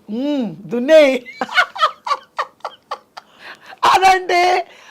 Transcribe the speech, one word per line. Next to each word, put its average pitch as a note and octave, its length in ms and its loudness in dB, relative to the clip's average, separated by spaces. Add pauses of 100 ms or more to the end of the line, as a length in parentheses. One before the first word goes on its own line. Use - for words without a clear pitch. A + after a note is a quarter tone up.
(120)
మ్మ్, B3 440 -4
దున్నేయ్." C4 640 2 (220)
<laughs> - 340 -4 (2000)
అదంటే F#4 840 2 (240)